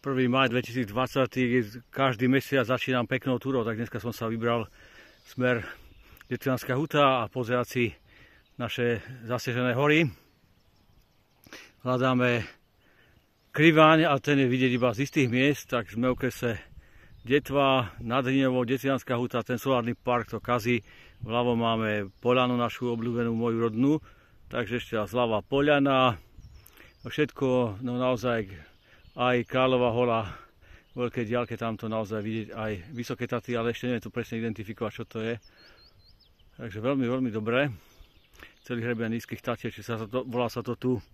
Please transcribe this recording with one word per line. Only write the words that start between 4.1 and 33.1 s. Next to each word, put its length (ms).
sa 160
vybral 320
smer 320
Detvianská 480
huta 420
a 80
pozerať 400
si 160
naše 480
zasežené 480
hory. 320
Hľadáme 600
kriváň 560
a 140
ten 180
je 80
vidieť 240
iba 240
z 80
istých 240
miest, 400
tak 240
sme 160
v 80
okrese 400
Detva, 800
Nadhriňovo, 640
Detvianská 560
huta, 240
ten 160
solárny 320
park 400
to 80
kazí. 400
Vľavo 320
máme 560
poľanu 320
našu 400
obľúbenú, 400
moju 320
rodnú, 240
takže 320
ešte 160
raz 160
ľava 320
poľana. 720
Všetko, 800
no 160
naozaj, 480
aj 160
Kráľová 440
hora, 280
veľké 320
diaľke, 320
tam 160
to 160
naozaj 320
vidieť, 320
aj 160
Vysoké 340